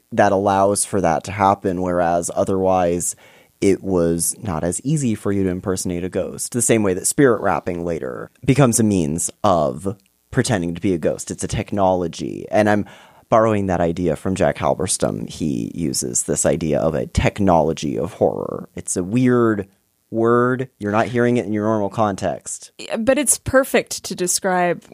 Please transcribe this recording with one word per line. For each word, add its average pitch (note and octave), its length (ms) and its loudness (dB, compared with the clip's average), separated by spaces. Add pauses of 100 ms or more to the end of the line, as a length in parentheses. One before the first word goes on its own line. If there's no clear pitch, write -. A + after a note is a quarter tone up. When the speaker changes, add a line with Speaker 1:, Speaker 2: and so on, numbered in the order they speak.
(140)
Speaker 1:
that G#2 180 4
allows G2 540 2
for G2+ 160 -2
that E2 240 2
to G2 60 -8
happen, G2 500 2
whereas F2 520 0
otherwise F#2 840 0 (440)
it F#2+ 240 2
was E2+ 580 0
not E2 220 -4
as F2 200 -4
easy C#3 300 0
for G2+ 180 -4
you G2+ 120 0
to F#2+ 60 2
impersonate F#2 560 -4
a F#2 40 -4
ghost. E2+ 440 -6
The A#2+ 100 -2
same A2+ 200 2
way F#2+ 120 2
that F#2 100 -6
spirit B2+ 360 4
rapping F2 440 -2
later C#2+ 460 -6 (120)
becomes C3 360 4
a A#2 40 4
means E2+ 460 0 (140)
of E2 540 0 (340)
pretending F#2+ 420 0
to F2 80 -10
be G2 120 2
a F2 40 0
ghost. D#2 320 -4
It's - 140 -8
a F2+ 60 -4
technology. F2+ 1000 -2
And G#2 200 2
I'm G#2 160 2 (420)
borrowing A2 400 2
that F2 140 0
idea E2+ 340 0
from F#2+ 200 -4
Jack D#2+ 220 2
Halberstam. C2 720 -2
He A#1+ 460 -4
uses C2+ 480 -4
this - 220 -2
idea D2 340 0
of D#2 160 0
a B1 120 -2
technology D#2+ 920 0
of D#2+ 140 -6
horror. - 640 -2
It's - 200 -8
a F#2+ 80 -4
weird A2+ 640 2 (420)
word. A#2+ 600 0 (100)
You're G#2 120 -4
not G#2+ 160 2
hearing A#2+ 300 2
it G#2 80 -2
in G2+ 80 -4
your G#2 120 -2
normal G#2+ 240 0
context. F#2+ 880 -4
Speaker 2:
Yeah, - 200 -8
but A#3+ 200 2
it's C#4+ 200 0
perfect - 680 0
to G3+ 100 -8
describe F3+ 680 0 (100)